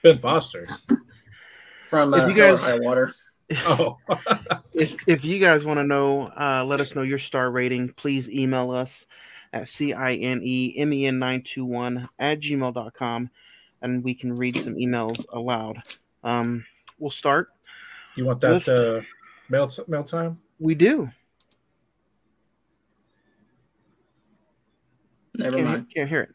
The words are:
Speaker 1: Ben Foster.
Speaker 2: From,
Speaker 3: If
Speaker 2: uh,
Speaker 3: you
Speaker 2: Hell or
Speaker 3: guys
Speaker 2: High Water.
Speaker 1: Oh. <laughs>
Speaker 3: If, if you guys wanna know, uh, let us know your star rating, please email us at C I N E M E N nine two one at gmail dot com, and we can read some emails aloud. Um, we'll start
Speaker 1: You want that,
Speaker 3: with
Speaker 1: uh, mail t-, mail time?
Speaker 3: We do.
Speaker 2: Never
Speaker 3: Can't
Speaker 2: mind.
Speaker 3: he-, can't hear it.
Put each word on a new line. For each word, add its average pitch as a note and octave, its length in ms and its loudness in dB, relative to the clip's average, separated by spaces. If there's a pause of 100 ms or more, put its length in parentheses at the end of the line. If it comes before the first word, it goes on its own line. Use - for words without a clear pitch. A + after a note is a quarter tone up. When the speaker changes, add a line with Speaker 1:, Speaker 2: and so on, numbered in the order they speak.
Speaker 1:
Ben D#3+ 140 10
Foster. B2 480 -2 (1200)
Speaker 2:
From, D3 280 2
Speaker 3:
If F3 100 6
Speaker 2:
uh, E3+ 40 4
Speaker 3:
you G3 80 2
Speaker 2:
Hell G3+ 200 10
or - 20 0
Speaker 3:
guys - 80 -2
Speaker 2:
High A#2+ 140 0
Water. B2 340 0 (520)
Speaker 1:
Oh. D#3+ 320 2 (120)
<laughs> F#3+ 80 0 (560)
Speaker 3:
If, D#3 220 0 (100)
if D#3 200 2
you F3 140 -2
guys E3 260 6
wanna D3 180 -2
know, C#3 440 0
uh, C3+ 380 -2
let C#3 160 -2
us C#3 140 -4
know C#3 80 -4
your C3+ 160 -2
star B2+ 320 -2
rating, B2 460 -2
please C3+ 320 -2
email C3 420 0
us B2+ 340 -6 (480)
at - 160 -8
C C#3+ 240 -4
I B2+ 220 -2
N B2 280 -2
E B2+ 340 -2
M D3 160 0
E C#3 120 0
N C3 140 0
nine B2+ 260 -2
two C3 200 -10
one B2 420 -6 (120)
at D3+ 200 -2
gmail C#3 340 -4
dot A#2 200 -8
com, A#2+ 360 -4 (520)
and B2 220 -2
we B2+ 120 -4
can B2+ 200 -6
read B2 220 -2
some - 180 -6
emails A#2 480 -4 (100)
aloud. A2 440 -6 (460)
Um, A#2+ 420 -2 (340)
we'll C#3+ 120 -6
start D3 380 0 (680)
Speaker 1:
You B2+ 100 -4
want B2 140 0
that, B2+ 140 6
Speaker 3:
with F3 160 2
Speaker 1:
uh, A#2 320 2 (480)
mail C3+ 180 2
t-, - 220 -12
mail D3 140 -4
time? E3 360 -6 (180)
Speaker 3:
We D#3+ 160 0
do. F3 360 4 (4000)
Speaker 2:
Never B2+ 200 -2
Speaker 3:
Can't D3+ 100 2
Speaker 2:
mind. D#3 220 -2
Speaker 3:
he-, - 60 -20
can't D3 140 -4
hear D#3 120 -2
it. - 140 -6